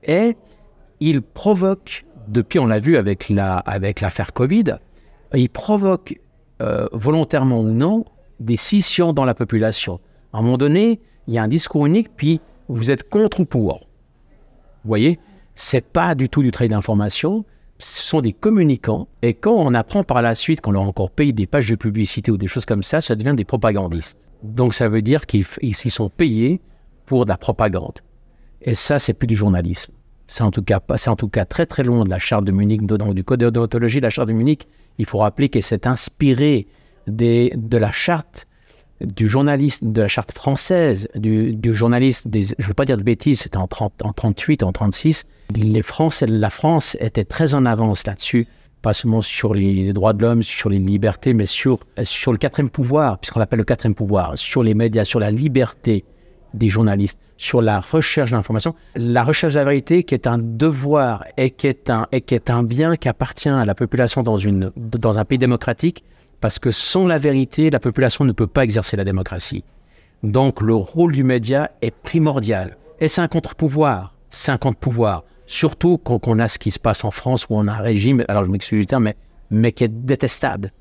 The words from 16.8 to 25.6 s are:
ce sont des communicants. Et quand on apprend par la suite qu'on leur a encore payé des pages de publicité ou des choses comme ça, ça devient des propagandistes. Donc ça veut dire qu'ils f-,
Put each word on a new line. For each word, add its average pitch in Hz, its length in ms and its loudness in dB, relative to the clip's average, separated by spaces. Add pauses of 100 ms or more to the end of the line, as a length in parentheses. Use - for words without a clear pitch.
ce - 280 -10
sont 160 140 0
des 110 120 0
communicants. 160 760 0 (140)
Et 117 120 2
quand 220 200 2
on 151 200 2
apprend 170 300 0
par 123 180 2
la 117 120 2
suite - 260 -2
qu'on 107 120 -4
leur 98 120 2
a - 20 0
encore 95 240 -2
payé 143 220 0
des 104 140 0
pages 131 220 0
de 113 60 2
publicité 107 560 -2
ou 107 60 2
des 95 100 -4
choses 113 180 -6
comme 104 180 -2
ça, 160 180 -2
ça 127 140 -2
devient 120 220 0
des 107 80 -2
propagandistes. 98 720 -2 (240)
Donc 117 300 0
ça 117 160 0
veut 107 140 2
dire 131 240 0
qu'ils 101 160 2
f-, - 180 -8